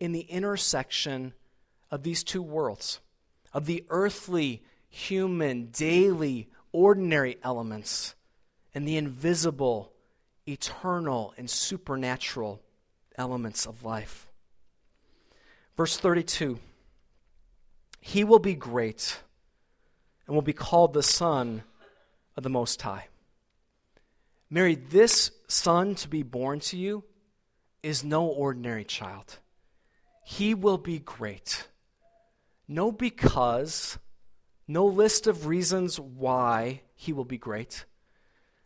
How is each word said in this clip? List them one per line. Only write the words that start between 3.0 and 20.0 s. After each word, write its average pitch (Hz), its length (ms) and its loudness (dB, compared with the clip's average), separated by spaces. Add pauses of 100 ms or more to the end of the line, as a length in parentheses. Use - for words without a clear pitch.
of 147 140 -4
the 170 240 -4
earthly, 170 720 -2 (260)
human, 170 760 -2
daily, 156 840 2 (220)
ordinary 170 680 4
elements, 113 720 -6 (600)
and 143 140 -4
the 156 80 0
invisible, 139 960 0 (540)
eternal, 147 880 -4
and 123 140 -10
supernatural 127 1120 -6 (540)
elements 123 500 -4
of 113 180 -14
life. 113 460 -8 (1500)
Verse 160 220 0
thirty-two, 165 600 0 (1400)
"He 202 240 0
will 214 140 12
be 185 160 0
great 120 680 -4 (1080)